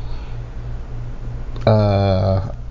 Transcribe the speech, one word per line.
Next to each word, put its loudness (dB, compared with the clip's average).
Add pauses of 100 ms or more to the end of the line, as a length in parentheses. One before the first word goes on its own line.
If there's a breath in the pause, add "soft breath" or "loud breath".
(1700)
Uh, 4 (200)